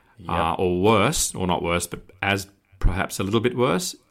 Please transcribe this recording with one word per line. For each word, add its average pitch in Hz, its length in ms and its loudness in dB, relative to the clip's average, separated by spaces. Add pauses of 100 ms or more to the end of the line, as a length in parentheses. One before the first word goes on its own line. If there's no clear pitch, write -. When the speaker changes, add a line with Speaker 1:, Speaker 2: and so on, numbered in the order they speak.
(180)
Speaker 1:
Yep. 90 120 -10
Speaker 2:
Uh, 82 240 0
or 90 260 2
worse, 107 540 2
or 95 120 -4
not 87 160 0
worse, 85 240 -2
but - 140 -12 (220)
as 98 240 0 (320)
perhaps - 400 0
a - 60 -2
little 107 160 0
bit 123 160 -2
worse, 156 380 -2 (160)